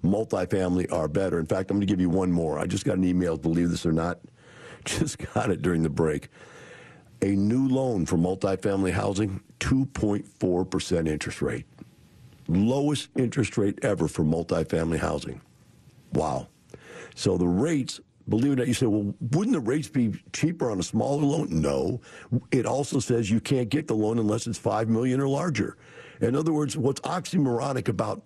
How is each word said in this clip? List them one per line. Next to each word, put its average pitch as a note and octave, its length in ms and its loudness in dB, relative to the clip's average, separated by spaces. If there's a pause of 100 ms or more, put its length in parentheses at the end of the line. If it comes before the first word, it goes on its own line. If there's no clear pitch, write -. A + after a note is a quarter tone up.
multifamily F#2 880 0
are D#2+ 160 0
better. F2 320 0
In D#2+ 60 -2
fact, F#2+ 260 -2
I'm G2 60 2
gonna G2+ 80 2
give F#2 160 2
you F2+ 80 4
one F2+ 220 2
more. D#2+ 280 0
I E2 60 -2
just F#2+ 180 -4
got F#2 140 0
an F#2+ 80 2
email, F2+ 320 2
believe E2 320 0
this E2+ 160 -4
or D#2+ 80 2
not. E2 260 -2 (320)
<laughs> - 340 -20
Just - 320 -4 (160)
got A2+ 160 0
it E2 120 0
during E2 200 2
the D#2+ 80 2
break. D2+ 400 0 (920)
A G2+ 140 2
new A2+ 320 2
loan B2+ 380 0
for F2 120 0
multifamily F#2+ 760 0
housing, G2 500 -2 (180)
two C3 280 2
point G#2 400 -2
four F2+ 380 0
percent E2+ 420 -2
interest D2+ 340 -4
rate. C#2+ 240 -4 (840)
Lowest C3 680 0
interest A#2 420 0
rate G2+ 240 0
ever F2 260 2
for - 160 0
multifamily E2 760 0
housing. D2+ 420 -4 (720)
Wow. C#2 340 -2 (680)
So F#2 220 2
the F2 100 4
rates, B2+ 520 0 (300)
believe A#2 220 2
it - 20 2
or - 40 2
not, B2 100 0
you B2 60 2
say, B2+ 120 2
"Well, G#2 280 0 (180)
wouldn't G#3 220 2
the E3+ 60 2
rates C3 300 -2
be A#2 240 2 (180)
cheaper D#3 400 0
on F#2+ 80 -2
a E2+ 40 -2
smaller C3+ 400 0
loan?" C#3 260 0
No. D#2 500 0 (520)
It B2 140 2
also C3 340 0
says A2+ 300 0
you A2 120 2
can't B2 280 0
get D3+ 180 -2
the A#2 80 0
loan G#2+ 240 0
unless G#2+ 280 0
it's A2 120 -6
five G#2+ 280 0
million B2 320 2
or C#3 80 0
larger. C#3 480 0 (460)
In A#2+ 140 2
other D#3+ 180 2
words, D3+ 240 0
what's C3+ 240 0
oxymoronic C#3 880 0
about G#2+ 360 -2